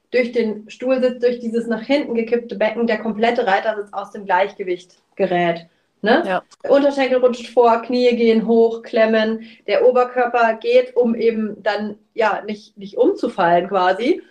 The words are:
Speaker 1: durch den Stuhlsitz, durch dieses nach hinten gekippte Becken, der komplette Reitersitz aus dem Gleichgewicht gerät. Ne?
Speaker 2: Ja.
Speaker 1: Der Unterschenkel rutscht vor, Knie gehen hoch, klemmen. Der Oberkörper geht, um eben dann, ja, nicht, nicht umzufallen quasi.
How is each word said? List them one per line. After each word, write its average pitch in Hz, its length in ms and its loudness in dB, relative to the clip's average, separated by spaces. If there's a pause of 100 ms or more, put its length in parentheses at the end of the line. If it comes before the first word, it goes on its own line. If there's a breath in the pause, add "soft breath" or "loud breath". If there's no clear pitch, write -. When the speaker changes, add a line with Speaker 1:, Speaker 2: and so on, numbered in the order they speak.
(120)
Speaker 1:
durch 240 220 0
den 214 360 -4
Stuhlsitz, 247 520 -2
durch 240 180 0
dieses 226 280 -4
nach 226 160 -4
hinten 269 320 -2
gekippte 233 420 -4
Becken, 214 300 -2
der 214 120 -2
komplette 226 480 -2
Reitersitz 208 460 -2
aus 202 180 -10
dem 208 140 -14
Gleichgewicht 185 720 -4 (180)
gerät. 175 520 -2 (340)
Ne? 262 220 2
Speaker 2:
Ja. 185 200 -4 (200)
Speaker 1:
Der - 80 -4
Unterschenkel 277 480 2
rutscht 247 300 0
vor, 233 340 4
Knie 247 320 2
gehen 220 320 2
hoch, 226 360 2
klemmen. 220 600 0 (220 loud breath)
Der 208 200 2
Oberkörper 240 680 2
geht, 240 400 2
um 233 200 2
eben 220 480 -2
dann, 208 340 -4 (160)
ja, 202 320 0
nicht, - 320 -12
nicht 196 200 -12
umzufallen 190 720 2
quasi. 196 600 0